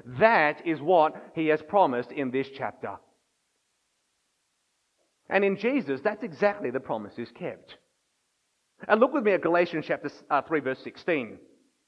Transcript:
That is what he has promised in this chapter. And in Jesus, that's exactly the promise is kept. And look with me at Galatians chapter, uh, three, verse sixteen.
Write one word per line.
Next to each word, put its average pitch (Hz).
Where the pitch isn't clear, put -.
That 165
is 160
what 156
he 165
has 156
promised 139
in 139
this 131
chapter. 107
And 196
in 196
Jesus, 196
that's 208
exactly 202
the 131
promise 110
is 120
kept. -
And 220
look 269
with 294
me 208
at 165
Galatians 170
chapter, 147
uh, 143
three, 156
verse 131
sixteen. 120